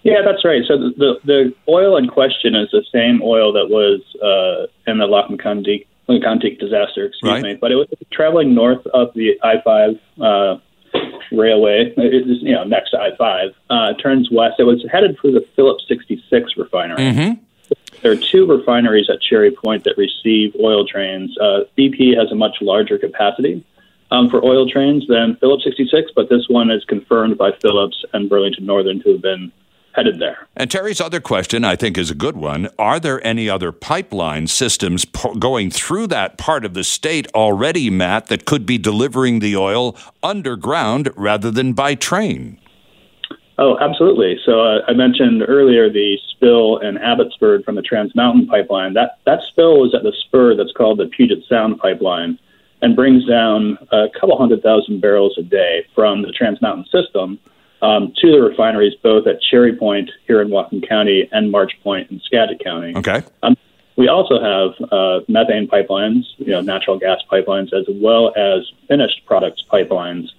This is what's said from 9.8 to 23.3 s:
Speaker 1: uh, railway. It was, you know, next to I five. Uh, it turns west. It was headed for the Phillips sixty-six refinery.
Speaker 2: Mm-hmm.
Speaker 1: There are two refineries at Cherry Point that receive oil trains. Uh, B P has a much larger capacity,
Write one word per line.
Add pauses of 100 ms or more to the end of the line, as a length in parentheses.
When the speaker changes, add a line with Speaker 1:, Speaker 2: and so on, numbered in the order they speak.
Speaker 1:
uh, (760)
railway.
It
was,
you
know,
next
to
I
five. (200)
Uh,
it
turns
west.
It
was
headed
for
the (160)
Phillips
sixty-six
refinery.
Speaker 2:
Mm-hmm. (600)
Speaker 1:
There
are
two
refineries
at
Cherry
Point
that
receive
oil
trains.
Uh, (140)
B
P
has
a
much
larger
capacity, (460)